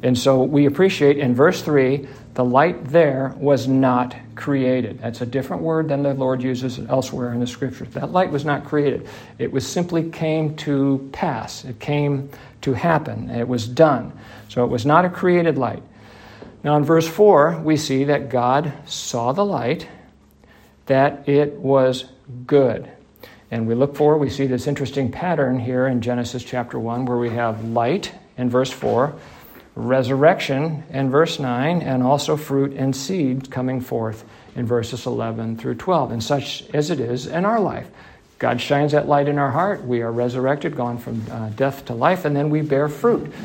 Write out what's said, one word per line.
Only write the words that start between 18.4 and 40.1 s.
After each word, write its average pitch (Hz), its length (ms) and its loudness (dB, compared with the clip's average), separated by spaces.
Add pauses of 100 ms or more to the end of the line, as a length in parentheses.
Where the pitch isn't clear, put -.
saw - 460 -4
the 196 140 0
light, 151 420 -4 (1000)
that 139 420 2
it 143 260 4
was 131 520 2 (400)
good. 135 420 2 (640)
And 113 180 -2
we 117 60 0
look 139 220 0
for, 151 200 4
we 143 140 0
see 135 160 -2
this 127 220 -2
interesting 139 440 -4
pattern 139 460 -2
here 127 300 0
in 123 140 0
Genesis 120 420 -4
chapter 120 340 -6
one, 117 280 -4
where 123 120 0
we 120 140 -2
have 113 340 -4
light 120 460 0 (260)
in 127 140 0
verse 127 180 2
four, 123 440 0 (600)
resurrection 135 1120 2
in 135 220 -2
verse 160 280 2
nine, 139 440 0
and 131 180 0
also 143 340 2
fruit 139 380 -2
and 135 220 -2
seed 135 560 -2
coming 131 280 -4
forth 110 440 -6 (320)
in 120 100 -4
verses 117 400 -2
eleven 113 500 -4
through 120 200 -6
twelve, 147 360 0
and 113 120 -4
such - 400 -4 (100)
as 151 160 0
it 151 100 -2
is 123 280 -4
in 165 180 -2
our 226 140 0
life. - 280 -4 (520)
God 123 200 0
shines 143 340 0
that 147 140 2
light 143 200 4
in 147 100 0
our 139 140 0
heart. 175 340 -2
We 123 160 0
are 117 100 -4